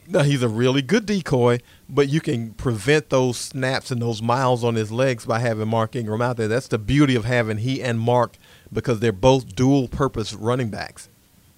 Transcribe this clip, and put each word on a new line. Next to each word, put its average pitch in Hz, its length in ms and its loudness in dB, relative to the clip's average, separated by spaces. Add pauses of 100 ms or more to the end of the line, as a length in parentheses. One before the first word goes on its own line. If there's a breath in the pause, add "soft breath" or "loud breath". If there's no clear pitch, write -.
Now, 170 160 0
he's 143 200 2
a 120 60 2
really 127 320 2
good 196 240 2
decoy, 127 540 2 (280 soft breath)
but 139 220 2
you 151 100 2
can 117 360 -4
prevent 131 560 0
those 127 260 2
snaps 131 540 -4
and 120 100 -2
those 117 200 -4
miles 123 400 2
on 117 140 0
his 107 160 -2
legs 123 340 0
by 113 140 -2
having 110 300 -2
Mark 113 260 0
Ingram 110 260 -4
out 123 160 0
there. 110 120 -2
That's 117 180 -2
the 117 120 -2
beauty 131 360 4
of 110 80 0
having 110 360 0
he 131 220 -4
and 117 180 -2
Mark, 120 360 2 (380 loud breath)
because 117 260 -2
they're 113 140 2
both 127 420 2
dual-purpose 131 800 0
running 113 360 -2
backs. - 380 -12 (500)